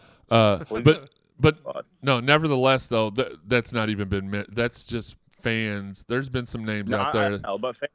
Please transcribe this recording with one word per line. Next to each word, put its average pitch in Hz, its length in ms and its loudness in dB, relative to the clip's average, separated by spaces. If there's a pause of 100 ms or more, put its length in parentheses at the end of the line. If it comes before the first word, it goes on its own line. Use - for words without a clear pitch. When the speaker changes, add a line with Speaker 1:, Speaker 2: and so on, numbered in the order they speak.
(300)
Speaker 1:
Uh, 110 400 6
Speaker 2:
Well, 113 140 -4
Speaker 1:
but, 143 260 4 (300)
but 156 240 2
Speaker 2:
but - 220 -10 (160)
Speaker 1:
no, 131 200 2
nevertheless, 135 680 2
though, 110 220 2
th-, 113 240 -2 (120)
that's 117 280 0
not 110 160 0
even 101 180 -2
been 98 240 -4
me-, 101 180 -4
that's 120 360 -4
just 113 320 -10 (240)
fans. 104 680 -4
There's 131 220 -4
been 123 160 -4
some 117 180 -10
names 107 260 -4
Speaker 2:
No, - 100 -2
Speaker 1:
out 143 140 -2
Speaker 2:
I, 104 120 2
I 101 60 0
Speaker 1:
there. 101 80 -4
Speaker 2:
know, 98 180 -6
but 117 180 -6
fa-, - 200 -10